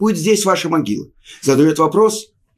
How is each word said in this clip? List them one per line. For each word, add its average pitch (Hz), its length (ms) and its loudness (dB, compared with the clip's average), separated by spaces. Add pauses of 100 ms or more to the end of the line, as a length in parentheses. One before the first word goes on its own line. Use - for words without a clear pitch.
будет 202 180 -2
здесь 208 260 0
ваша 180 240 -2
могила». 127 380 -4 (360)
Задает 147 360 2
вопрос 202 540 0 (260)